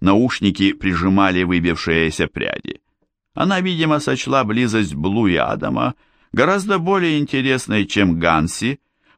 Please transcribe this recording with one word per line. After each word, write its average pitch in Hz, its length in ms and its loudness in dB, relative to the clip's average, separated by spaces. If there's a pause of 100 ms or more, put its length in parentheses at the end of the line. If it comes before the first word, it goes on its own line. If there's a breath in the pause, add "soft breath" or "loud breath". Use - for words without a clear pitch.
Наушники 98 720 2
прижимали 95 720 0
выбившиеся 82 840 0
пряди. - 540 -8 (520)
Она, 185 280 0
видимо, 160 400 0
сочла 131 420 0
близость 107 540 0
Блу 98 320 0
и 87 80 2
Адама 60 580 -2 (380)
гораздо 190 480 0
более 170 400 0
интересной, 131 640 -2
чем 90 320 0
Ганси, 85 640 0 (380)